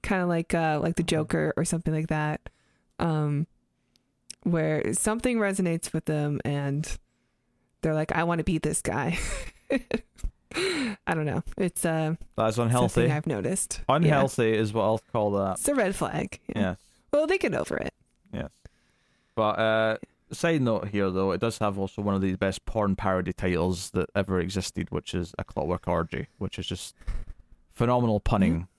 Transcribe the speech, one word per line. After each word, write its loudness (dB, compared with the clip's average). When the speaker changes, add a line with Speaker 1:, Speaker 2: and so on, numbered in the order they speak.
Speaker 1:
kinda 0
like, 2
uh, 2
like 0
the 0
Joker 0
or 0
something -2
like -2
that, -2
um, 0
where 2
something 0
resonates 0
with -2
them 0
and -2
they're 2
like, 0
"I 2
wanna 0
be 0
this -2
guy." -2
<laughs> -4
I 0
don't -2
know. -2
It's, -2
uh, 0
Speaker 2:
That's 2
Speaker 1:
something 2
Speaker 2:
unhealthy. 4
Speaker 1:
I've -2
noticed. -2
Yeah. 4
Speaker 2:
Unhealthy 4
is 2
what 0
I'll 2
call 2
that. 0
Speaker 1:
It's 0
a 2
red 0
flag. -4
Yeah. -6
Speaker 2:
Yes. -6
Speaker 1:
Well, 4
they 2
get 0
over -2
it. -4
Speaker 2:
Yes. -6
But, 2
uh, 2
side 0
note 0
here, 2
though, 2
it -2
does -2
have -2
also -4
one 0
of 2
the 2
best -2
porn 2
parody 0
titles 0
that 0
ever 0
existed, -4
which -6
is -4
A -6
Clockwork -4
Orgy, -2
which -8
is -6
just -8
phenomenal 2
punning 2